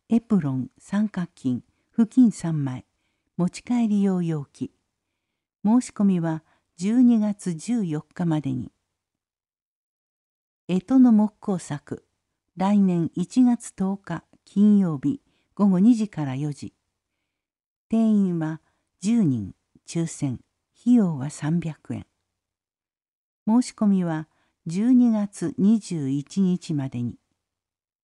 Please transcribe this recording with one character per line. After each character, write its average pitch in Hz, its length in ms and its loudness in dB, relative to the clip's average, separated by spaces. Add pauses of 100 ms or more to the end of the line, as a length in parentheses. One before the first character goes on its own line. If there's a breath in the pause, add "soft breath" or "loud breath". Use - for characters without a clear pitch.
エ 233 100 0
プ 208 220 -2
ロ 139 120 -4
ン、 131 260 -6
三 208 300 -4
角 180 260 -8
巾、 123 280 -6 (280)
布 226 160 0
巾 247 240 4
三 156 340 -4
枚、 127 220 -10 (500)
持 175 140 -2
ち - 100 -18
帰 240 260 -2
り 208 140 0
用 185 220 0
容 156 220 -4
器。 - 260 -12 (920)
申 226 180 2
し - 100 -8
込 208 140 -2
み 185 140 2
は 160 240 -4 (320)
十 220 280 0
二 240 160 6
月 202 340 -4
十 214 300 -4
四 151 180 -4 (140)
日 175 100 -4
ま 156 160 0
で 135 100 -6
に。 123 200 -8 (2000)
干 185 120 -2
支 262 200 2
の 254 120 8
木 214 280 2
工 185 200 -4
作。 - 440 -12 (540)
来 196 220 2
年 175 340 2
一 180 300 0
月 240 320 0
十 196 200 -4
日 - 280 -10 (200)
金 208 360 4
曜 165 180 0
日、 139 240 -4 (320)
午 202 140 2
後 185 120 4
二 226 140 6
時 214 160 -4
か 151 160 -8
ら 131 100 -6
四 147 160 -6
時。 117 220 -14 (1160)
定 220 80 -2
員 202 420 2
は 160 200 -6 (420)
十 226 220 0
人、 120 300 -2 (340)
抽 165 200 -4
選。 135 320 -8 (420)
費 240 120 2
用 185 240 2
は 135 120 -8
三 160 300 -4
百 151 340 -10
円。 104 120 -12 (1400)
申 233 160 2
し - 120 -6
込 214 140 -2
み 190 180 2
は 156 240 -6 (360)
十 202 280 0
二 247 180 4
月 202 460 -4
二 208 220 2
十 151 300 -6
一 143 300 -6
日 180 340 0
ま 135 140 -4
で 123 160 -8
に。 117 140 -8 (880)